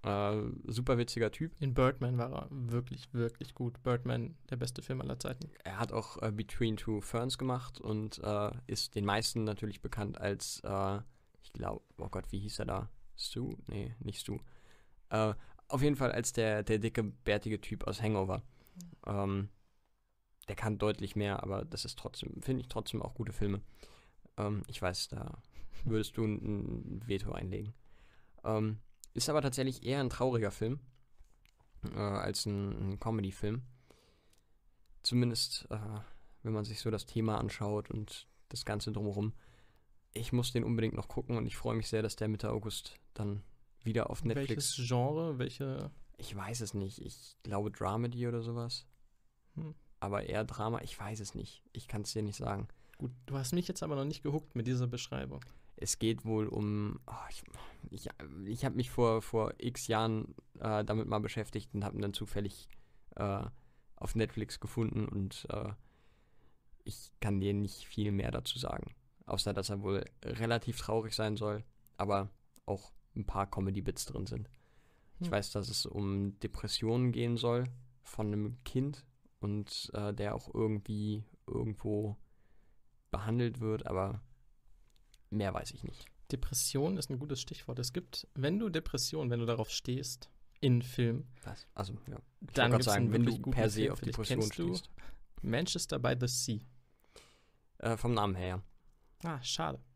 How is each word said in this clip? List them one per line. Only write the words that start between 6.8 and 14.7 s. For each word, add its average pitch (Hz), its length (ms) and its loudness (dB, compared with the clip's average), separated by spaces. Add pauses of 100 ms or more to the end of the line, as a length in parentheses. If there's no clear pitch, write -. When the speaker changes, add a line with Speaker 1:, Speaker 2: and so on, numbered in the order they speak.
Speaker 1:
Ferns 123 380 0
gemacht 127 420 -2
und, 107 400 -2
äh, 104 320 2 (160)
ist - 260 0
den 101 100 2
meisten 107 380 4
natürlich 107 400 -2
bekannt - 380 -2
als, - 420 -2
äh, 98 380 2 (420)
ich - 100 -18
glaub, - 300 -4 (160)
oh - 100 -4
Gott, - 220 -4
wie - 80 -2
hieß 104 220 -4
er - 60 -2
da? 107 240 -2 (260)
Stu? - 400 -4 (100)
Nee, 113 320 -4
nicht - 220 -6
Stu. - 180 -4 (720)